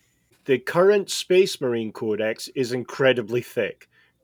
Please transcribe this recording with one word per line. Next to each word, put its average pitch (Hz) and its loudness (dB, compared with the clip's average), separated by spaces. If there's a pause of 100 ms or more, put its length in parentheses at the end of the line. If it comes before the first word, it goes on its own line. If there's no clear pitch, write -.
(460)
the 131 2
current 190 2
Space 185 0
Marine 117 -2
Codex 110 -4
is 123 -4
incredibly 123 0
thick, - -6 (360)